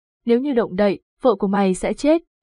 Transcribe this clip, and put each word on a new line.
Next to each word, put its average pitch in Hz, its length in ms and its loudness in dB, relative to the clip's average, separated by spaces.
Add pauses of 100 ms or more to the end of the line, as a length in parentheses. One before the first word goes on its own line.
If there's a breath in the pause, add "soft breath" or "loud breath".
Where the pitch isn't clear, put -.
(260)
nếu 233 140 2
như 285 140 -4
động 202 220 -2
đậy, 202 240 0 (220)
vợ 233 140 2
của 202 120 -4
mày 196 260 0
sẽ 190 200 -4
chết. 311 280 0 (220)